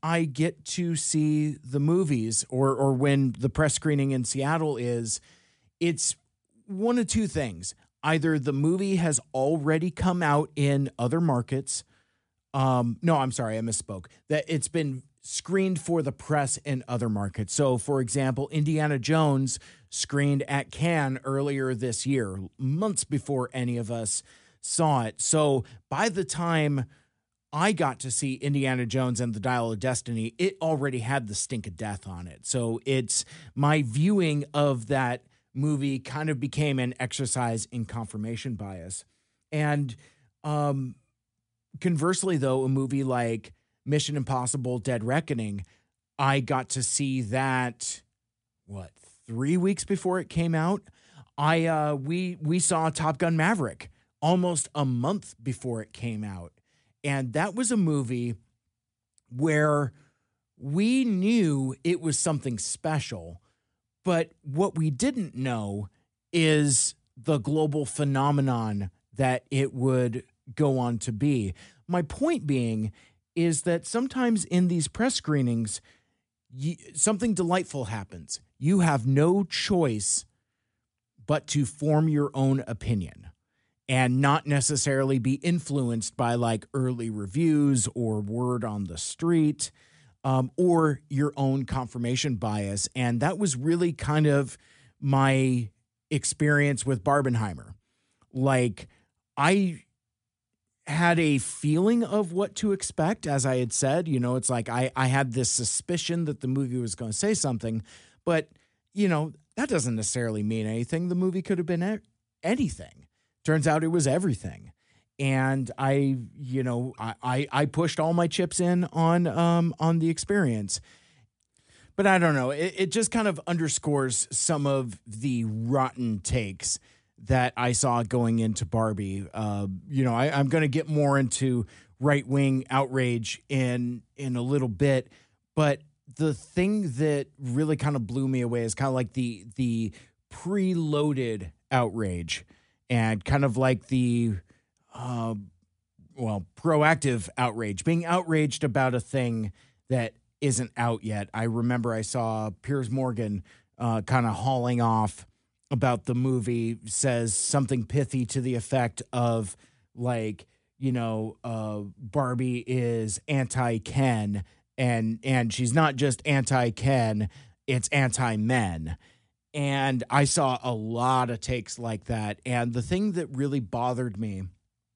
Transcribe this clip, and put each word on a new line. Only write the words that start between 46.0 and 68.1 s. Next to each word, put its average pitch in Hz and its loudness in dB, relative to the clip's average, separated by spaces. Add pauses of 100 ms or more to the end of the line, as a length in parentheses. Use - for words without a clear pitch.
I 139 4
got 127 -2
to 127 -4
see 131 -2
that, 127 -2 (640)
what, 92 -12 (360)
three 135 0
weeks 190 0
before 185 0
it 180 -6
came 165 0
out? 175 0 (560)
I, 165 2
uh, 151 0
we, 175 -4
we 160 2
saw 160 2
Top 156 -2
Gun 170 2
Maverick 156 0 (320)
almost 175 2
a 147 0
month 131 -2
before 120 -6
it - -14
came 110 -6
out. 90 -10 (520)
And 135 -2
that 175 0
was 233 -2
a 247 2
movie 127 0 (920)
where 147 2 (640)
we 208 0
knew 185 2
it 170 0
was 151 -2
something 139 -2
special, 101 -6 (640)
but 165 0 (100)
what 156 -2
we 156 2
didn't 214 -2
know 104 -4 (440)
is 151 4 (200)
the 143 0
global 147 0
phenomenon 135 0 (240)